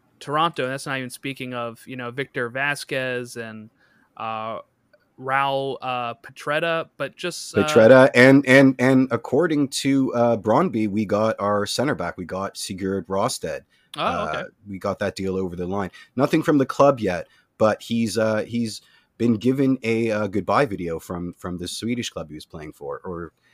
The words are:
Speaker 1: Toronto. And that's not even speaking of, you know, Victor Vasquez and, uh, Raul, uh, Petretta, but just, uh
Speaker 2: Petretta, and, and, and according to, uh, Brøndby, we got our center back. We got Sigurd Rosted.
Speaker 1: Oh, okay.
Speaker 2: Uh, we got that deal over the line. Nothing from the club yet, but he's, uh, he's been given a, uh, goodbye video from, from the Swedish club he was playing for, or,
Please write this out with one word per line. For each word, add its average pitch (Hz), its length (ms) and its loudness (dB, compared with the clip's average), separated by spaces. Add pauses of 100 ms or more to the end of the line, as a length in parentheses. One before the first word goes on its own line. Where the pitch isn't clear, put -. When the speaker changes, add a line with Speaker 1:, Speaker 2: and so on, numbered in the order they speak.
(200)
Speaker 1:
Toronto. 151 460 -2
And 131 80 -6
that's 139 120 -10
not 135 140 -6
even 127 100 -8
speaking 131 460 -10
of, 117 320 -8
you 131 80 -12
know, 123 160 -10
Victor 127 380 -6
Vasquez 131 880 -6
and, 110 360 -14 (440)
uh, 110 440 -8 (600)
Raul, 135 600 -2
uh, 123 400 -6
Petretta, 160 760 -4
but 139 180 -8
just, - 420 -6
uh - 60 4
Speaker 2:
Petretta, 127 500 8
and, 135 320 8
and, 131 320 8
and 131 320 4
according 143 600 0
to, 135 440 0
uh, 117 240 2
Brøndby, 110 500 2
we 104 180 -2
got 107 340 0
our 104 260 0
center 127 300 -2
back. 85 200 -6
We 90 100 -10
got 95 320 -8
Sigurd 95 500 -6
Rosted. 95 540 -4 (380)
Speaker 1:
Oh, 175 280 -4
okay. 78 100 -6
Speaker 2:
Uh, - 60 -8 (240)
we 101 100 -12
got 95 220 -4
that 98 160 -4
deal 95 220 -4
over 92 180 -6
the 87 100 -6
line. 95 240 -4 (260)
Nothing 147 280 0
from 156 160 2
the 131 80 2
club 139 320 4
yet, 90 280 -2 (300)
but 107 240 2
he's, 113 340 -2
uh, 110 280 0
he's 113 380 -6 (360)
been 117 200 2
given 131 440 2
a, 113 300 0
uh, 107 160 -2
goodbye 101 400 0
video 85 320 -6
from, 87 340 -8
from 90 240 -10
the 90 100 -8
Swedish 117 440 -6
club 80 180 -10
he 76 60 -16
was 76 100 -16
playing 78 280 -16
for, 69 300 -10
or, 85 280 -10 (220)